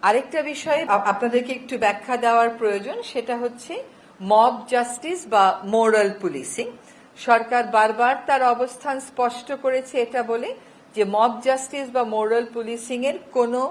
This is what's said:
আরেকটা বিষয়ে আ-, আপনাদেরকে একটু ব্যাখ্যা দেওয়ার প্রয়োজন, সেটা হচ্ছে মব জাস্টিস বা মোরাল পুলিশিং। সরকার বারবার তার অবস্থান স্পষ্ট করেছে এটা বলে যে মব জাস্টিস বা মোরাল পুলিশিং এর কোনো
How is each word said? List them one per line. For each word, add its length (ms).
আরেকটা 320
বিষয়ে 320
আ-, 280
আপনাদেরকে 480
একটু 160
ব্যাখ্যা 300
দেওয়ার 240
প্রয়োজন, 380
সেটা 320
হচ্ছে 300
মব 220
জাস্টিস 480
বা 120
মোরাল 360
পুলিশিং। 460
সরকার 360
বারবার 380
তার 140
অবস্থান 400
স্পষ্ট 380
করেছে 320
এটা 160
বলে 180
যে 80
মব 160
জাস্টিস 480
বা 80
মোরাল 320
পুলিশিং 440
এর 80
কোনো 340